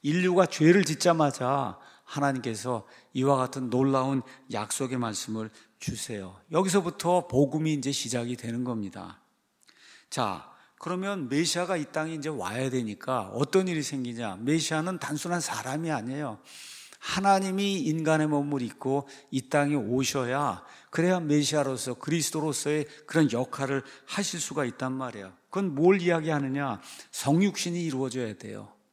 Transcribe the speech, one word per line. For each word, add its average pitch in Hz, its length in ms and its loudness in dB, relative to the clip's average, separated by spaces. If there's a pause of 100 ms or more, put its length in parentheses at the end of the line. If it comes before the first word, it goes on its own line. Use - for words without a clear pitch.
인류가 180 460 4
죄를 175 380 6
짓자마자 143 920 2 (260)
하나님께서 120 840 -2 (260)
이와 135 240 4
같은 127 320 -2
놀라운 135 540 2 (300)
약속의 120 440 -4
말씀을 110 540 -4 (280)
주세요. 98 640 -8 (100)
여기서부터 175 760 2
복음이 151 480 2
이제 139 180 -2
시작이 120 440 -4
되는 117 280 -6
겁니다. 98 560 -8 (880)
자, 101 420 -4 (280)
그러면 185 500 -4
메시아가 175 480 0
이 151 100 -4
땅에 160 280 -4
이제 151 140 -6
와야 123 420 -4
되니까 117 640 -4
어떤 165 340 2
일이 160 140 -2
생기냐? 120 580 -6
메시아는 160 580 0
단순한 170 420 -4
사람이 156 500 -4
아니에요. 131 480 -4 (600)
하나님이 196 840 2
인간의 156 440 2
몸을 143 360 0
입고 135 460 -2 (220)
이 131 180 -4
땅에 147 260 2
오셔야, 127 880 -2 (260)
그래야 180 300 2
메시아로서, 143 720 2
그리스도로서의 151 920 -2 (200)
그런 156 240 4
역할을 131 540 -2 (220)
하실 190 340 -4
수가 147 240 -2
있단 131 280 -4
말이에요. 110 400 -8 (180)
그건 185 240 0
뭘 180 260 6
이야기하느냐? 143 800 0 (300)
성육신이 175 760 2
이루어져야 127 500 -4
돼요. 104 380 -14 (200)